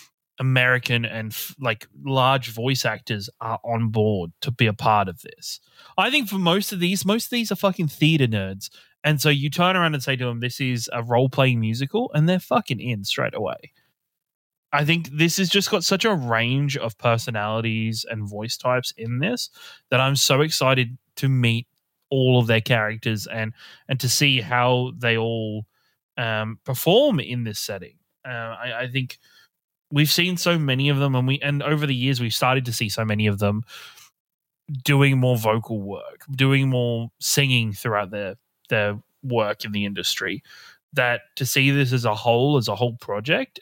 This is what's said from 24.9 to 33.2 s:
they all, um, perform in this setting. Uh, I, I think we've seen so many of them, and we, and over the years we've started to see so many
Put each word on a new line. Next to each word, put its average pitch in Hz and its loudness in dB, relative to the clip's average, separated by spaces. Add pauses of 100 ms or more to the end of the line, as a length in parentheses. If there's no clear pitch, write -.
they 117 0
all, 113 -2 (540)
um, 110 -4
perform 196 4
in 120 -6
this 110 -6
setting. 95 -10 (320)
Uh, - -12
I, 117 -8
I 127 -6
think 127 -4 (720)
we've 147 4
seen 180 0
so 170 2
many 139 0
of 139 2
them, 139 2
and 127 2
we, 135 2
and 143 -2
over 151 0
the 139 0
years 127 0
we've 117 -2
started 131 2
to 120 -4
see 110 -4
so 113 -2
many 107 0